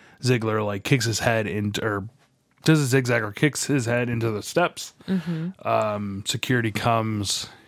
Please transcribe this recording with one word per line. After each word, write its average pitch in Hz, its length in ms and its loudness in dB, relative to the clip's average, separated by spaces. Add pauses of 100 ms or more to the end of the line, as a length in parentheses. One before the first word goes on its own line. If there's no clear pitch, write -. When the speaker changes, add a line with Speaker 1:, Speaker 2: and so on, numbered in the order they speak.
(220)
Speaker 1:
Ziggler, 110 440 0
like, 101 180 -4
kicks 123 220 2
his 110 140 -2
head 113 280 2
in, 104 340 -2
or 101 260 -2 (560)
does 160 160 6
a 143 60 2
zigzag 123 380 2
or 104 80 -4
kicks - 340 0
his 135 200 0
head 120 240 0
into 117 220 0
the 104 100 -4
steps. - 520 -2 (140)
Speaker 2:
Mm-hmm. 170 600 -4
Speaker 1:
Um, 104 580 -2
security 117 460 0
comes 110 760 0 (200)